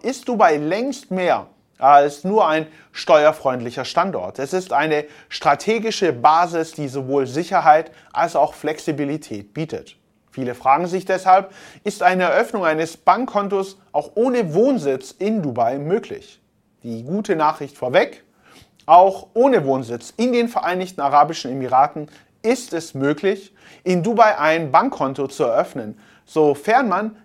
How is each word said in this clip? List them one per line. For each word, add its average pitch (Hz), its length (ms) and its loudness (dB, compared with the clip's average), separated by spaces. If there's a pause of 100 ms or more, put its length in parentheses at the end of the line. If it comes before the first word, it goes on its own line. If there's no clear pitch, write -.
ist 254 260 -6
Dubai 196 300 4
längst 202 520 -6
mehr 170 360 0 (320)
als 143 440 6
nur 196 240 2
ein 156 220 -2 (240)
steuerfreundlicher 135 920 2
Standort. 127 540 -4
Es - 140 -6
ist 185 200 -6
eine 147 320 0 (240)
strategische 202 840 -2
Basis, 160 580 0
die 147 160 -10
sowohl 135 400 -2
Sicherheit 160 640 2 (220)
als 165 240 -2
auch 147 180 2
Flexibilität 143 1000 -8
bietet. 147 440 -10 (340)
Viele 123 240 -8
fragen 143 320 0
sich 185 200 -6
deshalb, 190 460 2 (300)
ist 208 220 -4
eine 185 180 2
Eröffnung 185 420 0
eines 160 320 -2
Bankkontos 196 840 -2 (120)
auch - 240 -6
ohne 233 400 0
Wohnsitz 160 560 0
in 208 320 -4
Dubai 123 360 -2
möglich? - 640 -8 (440)
Die 113 180 -10
gute 190 320 -4
Nachricht 151 420 -2
vorweg, 139 460 -2 (640)
auch 190 480 6
ohne 233 320 4
Wohnsitz 123 500 -4
in 247 160 0
den 233 160 0
Vereinigten 185 520 -6
Arabischen 143 500 2
Emiraten 135 580 0 (340)
ist 247 320 -2
es 165 200 -8
möglich, 151 580 -2 (300)
in 180 220 0
Dubai 214 340 4
ein 156 320 0
Bankkonto 143 560 0
zu - 160 -6
eröffnen, 120 560 -2 (280)
sofern 160 640 0
man 208 360 -4